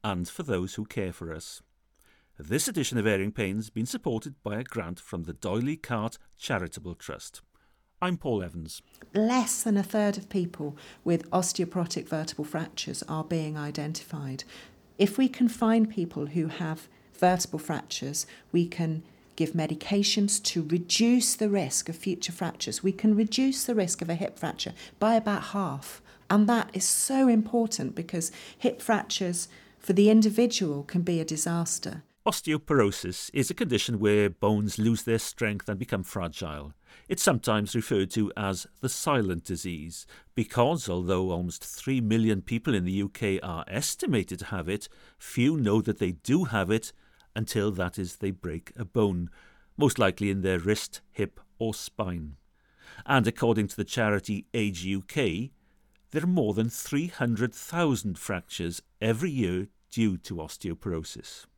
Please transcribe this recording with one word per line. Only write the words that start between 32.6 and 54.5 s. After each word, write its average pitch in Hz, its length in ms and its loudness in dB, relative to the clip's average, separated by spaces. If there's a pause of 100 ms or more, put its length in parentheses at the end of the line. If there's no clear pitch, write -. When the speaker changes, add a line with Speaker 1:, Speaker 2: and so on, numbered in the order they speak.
Speaker 1:
is 135 160 0
a 170 60 -4
condition 120 440 0
where 104 300 6
bones 104 480 0
lose 110 260 4
their 113 140 2
strength 104 520 -4
and 98 100 -4
become 98 240 -4
fragile. 78 720 -8 (340)
It's - 160 -2
sometimes 107 500 2
referred 104 380 2
to 107 240 0
as 98 320 -4 (140)
the 127 80 -2
silent 104 560 0
disease 82 600 -8 (300)
because, 127 540 2
although 92 420 2
almost 87 320 -4
three - 380 -2
million 110 400 4
people 117 340 -2
in 92 80 2
the 92 80 0
U 101 180 0
K 98 300 0
are 82 280 -6
estimated 151 720 -2
to - 80 -10
have 85 200 -6
it, 101 220 -4 (280)
few 143 400 2
know 110 240 4
that 101 180 -2
they 92 120 0
do 139 320 0
have 107 260 0
it 110 220 0 (420)
until, 107 380 0
that 90 260 -4
is, 90 200 -6
they 98 120 -4
break 85 460 -8
a 120 80 -8
bone, 92 460 2 (480)
most 139 200 4
likely 101 320 4
in 98 120 0
their 92 180 2
wrist, 101 400 0 (140)
hip - 260 -4 (200)
or 113 140 -2
spine. 85 600 -6 (720)
And 131 200 4
according 113 440 2
to - 80 -10
the 104 80 -2
charity 104 680 0